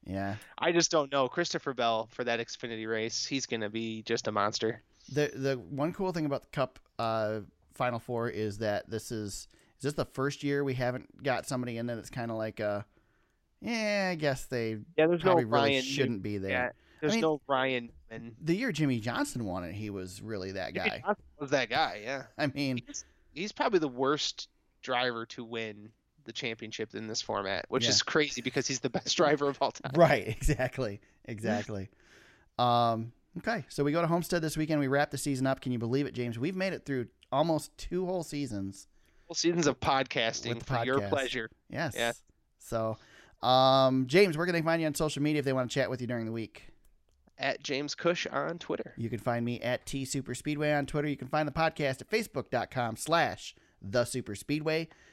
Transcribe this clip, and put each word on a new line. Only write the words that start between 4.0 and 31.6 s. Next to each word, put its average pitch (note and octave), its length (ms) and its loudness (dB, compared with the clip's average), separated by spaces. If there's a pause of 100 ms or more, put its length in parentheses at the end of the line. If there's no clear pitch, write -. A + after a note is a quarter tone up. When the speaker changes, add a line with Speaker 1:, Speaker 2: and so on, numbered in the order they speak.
Speaker 2:
just - 260 -2
a G#2+ 40 -2
monster. A2 500 0 (300)
Speaker 1:
The, D3 220 0
the C3+ 240 -2
one C3+ 340 -4
cool F#3 200 -4
thing E3 120 -2
about C3+ 160 -2
the - 80 -20
Cup, - 300 -4 (200)
uh, A2 420 0 (340)
Final B2 260 0
Four A#2 300 -2
is G#2 280 -2
that G#2 300 0
this A2 240 -6
is, G#2+ 340 -6 (300)
is - 60 -20
this C#3+ 100 0
the D3+ 140 -2
first C#3 360 -4
year C#3+ 220 0
we C3+ 100 0
haven't B2 480 -4
got B2+ 240 -2
somebody B2 300 -2
in A#2 100 -4
there A#2+ 100 -4
that's - 140 -10
kinda A#2 240 -4
like A2 260 -4
a, G#2 260 -2 (760)
yeah, G#3 500 0
I F3+ 40 0
guess D3 320 0
they A2+ 320 -2 (180)
Speaker 2:
Yeah, D#3 100 8
there's E3+ 160 4
no F#3+ 100 8
Speaker 1:
probably E3 120 6
really C#3 180 4 (100)
Speaker 2:
Ryan C3 120 2
Speaker 1:
shouldn't C3+ 260 0
Speaker 2:
Newman. G#2 120 -2
Speaker 1:
be G#2 160 -2
there. F#2+ 120 -2
Speaker 2:
Yeah, B2 180 0 (340)
there's D#3 100 2
Speaker 1:
I A3+ 40 4
mean, A3+ 60 2
Speaker 2:
no D#3 240 2
Ryan C3 440 2 (200)
Newman. A2+ 300 -12
Speaker 1:
the E3 160 2
year A#3+ 160 0
Jimmy C#3 280 2
Johnson A#2+ 440 -2
won F2+ 200 -2
it, E2+ 100 -6
he G#2 160 -6
was F#2+ 320 -8
really G2 300 -6
that F#2 220 -4
Speaker 2:
Jimmy F2+ 140 -2
Speaker 1:
guy. A1+ 160 -4
Speaker 2:
Johnson G3+ 200 -4 (140)
was C#3 120 -8
that C3 180 2
guy, A#2 360 0
yeah. C3 260 -6
Speaker 1:
<laughs> - 80 -16
I D3+ 80 0
mean, C3+ 400 -2
Speaker 2:
He's, - 180 -14 (300)
he's G3+ 180 -6
probably A3+ 280 4
the D3+ 80 0
worst C3+ 600 -2 (340)
driver B2 440 -2
to - 180 -10
win A2 460 -8 (360)
the A2+ 80 -12
championship A2+ 600 -6
in A2 120 -6
this A2 160 -4
format, G2 460 -2
which A#2 160 0
Speaker 1:
Yeah. B2 60 4
Speaker 2:
is - 120 4
crazy D3 400 0
because C3 240 -2
he's C3 140 -4
the B2+ 100 -2
best - 260 -2
<laughs> - 0 -
driver D3 320 4
of C3+ 140 -2
all B2 100 2
time. - 240 -8
Speaker 1:
Right, C#3 320 6
<laughs> - 0 -
exactly, A#2+ 720 0 (240)
exactly. G#2+ 640 -2 (720)